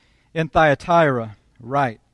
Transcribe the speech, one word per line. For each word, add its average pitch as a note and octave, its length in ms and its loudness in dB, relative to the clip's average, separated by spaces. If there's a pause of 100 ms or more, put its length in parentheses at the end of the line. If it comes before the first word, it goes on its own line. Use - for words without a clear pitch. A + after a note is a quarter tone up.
(360)
in D#3+ 120 -4
Thyatira, C#3+ 920 0 (220)
write, B2 420 -4 (120)